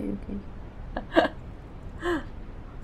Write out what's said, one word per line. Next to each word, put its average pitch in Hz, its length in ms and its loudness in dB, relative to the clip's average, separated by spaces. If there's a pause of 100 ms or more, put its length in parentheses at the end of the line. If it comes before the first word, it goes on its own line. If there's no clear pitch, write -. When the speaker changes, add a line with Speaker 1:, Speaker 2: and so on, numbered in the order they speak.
(160)
Speaker 1:
ok. - 1160 2 (720)
Speaker 2:
<laughs> 330 200 4 (640)